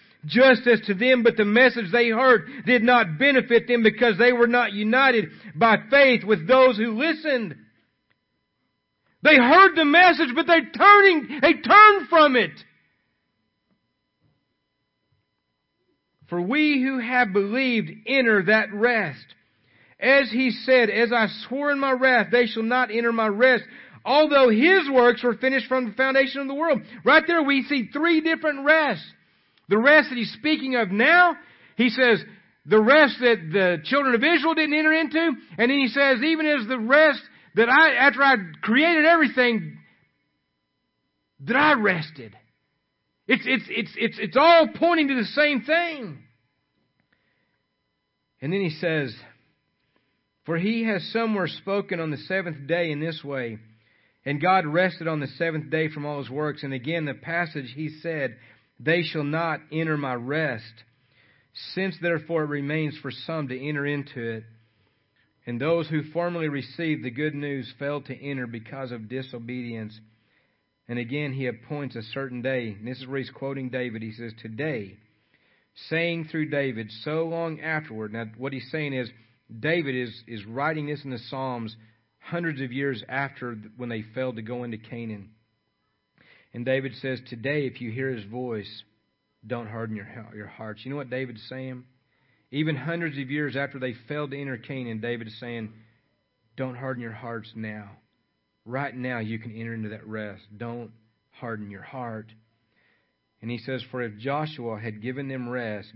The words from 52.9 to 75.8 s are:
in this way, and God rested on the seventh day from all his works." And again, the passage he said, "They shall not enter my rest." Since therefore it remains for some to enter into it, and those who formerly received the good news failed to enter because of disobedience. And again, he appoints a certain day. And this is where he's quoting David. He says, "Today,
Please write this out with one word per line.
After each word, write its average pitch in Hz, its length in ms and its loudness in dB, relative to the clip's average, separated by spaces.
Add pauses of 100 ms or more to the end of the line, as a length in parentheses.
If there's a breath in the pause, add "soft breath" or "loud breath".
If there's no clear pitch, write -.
in 147 80 -6
this 160 240 -8
way, 123 360 -8 (640)
and 143 160 -4
God 185 240 2
rested 165 420 -2
on 160 120 -4
the 135 80 -6
seventh 156 420 -6
day 156 200 -2
from 147 160 -12
all 147 140 -8
his 123 100 -12
works." 147 340 -8
And 135 100 -8
again, 151 320 -6
the 135 80 -6
passage 160 600 -8
he 151 160 -10
said, 151 500 -8 (400 soft breath)
"They 160 240 0
shall 160 200 -6
not 156 380 -4 (100)
enter 156 240 -4
my 135 200 -4
rest." 127 680 -6 (920)
Since 185 240 -6
therefore 165 460 -4
it - 20 -6
remains 147 500 -6
for 131 140 -12
some 151 380 -10
to 127 80 -10
enter 143 280 -8
into 139 360 -8
it, 113 220 -8 (1000)
and 120 160 -8
those 160 260 -2
who 156 160 -4
formerly 170 460 -6
received 143 540 -8
the 123 80 -8
good 147 240 -6
news 143 440 -10
failed 143 260 -8
to 131 120 -14
enter 135 300 -10
because 117 440 -14
of 110 180 -14
disobedience. 120 880 -12 (920)
And 120 100 -8
again, 135 340 -6
he 135 160 -6
appoints 127 480 -10
a 117 60 -12
certain 123 400 -12
day. 123 280 -4
And 104 180 -14
this 127 120 -12
is 131 80 -18
where 135 120 -8
he's 131 100 -10
quoting 135 400 -10
David. 120 320 -8
He 110 120 -12
says, 113 280 -14
"Today, 113 560 -10 (920)